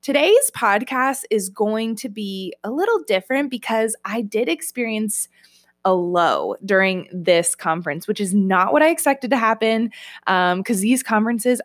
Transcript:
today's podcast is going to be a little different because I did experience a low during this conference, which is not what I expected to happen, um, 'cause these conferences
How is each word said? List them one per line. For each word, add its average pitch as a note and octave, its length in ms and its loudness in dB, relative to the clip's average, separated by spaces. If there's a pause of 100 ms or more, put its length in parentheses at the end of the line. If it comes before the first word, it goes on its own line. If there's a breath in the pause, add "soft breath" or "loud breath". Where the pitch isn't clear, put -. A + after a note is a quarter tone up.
today's F4+ 480 4
podcast B3+ 800 0
is G3+ 180 0
going A3 460 -2
to A3 140 -10
be G3 440 -8 (120)
a G#3 80 -6
little F#4+ 340 0
different C#4 440 -2
because A3 440 -2 (100)
I G#3+ 180 -4
did A3 260 -2
experience A3+ 800 -4 (560 soft breath)
a F#3+ 100 4
low E3+ 720 0
during F#3+ 480 0
this E3+ 420 2
conference, E3 520 -4
which G#3 140 -4
is F#3+ 140 -4
not F#3+ 380 4
what D4+ 100 6
I D#4 80 6
expected C#4 400 0
to C4+ 60 2
happen, A3+ 540 2 (360 loud breath)
um, F3+ 360 2
'cause G3 180 -2
these A#3+ 220 2
conferences A3+ 640 0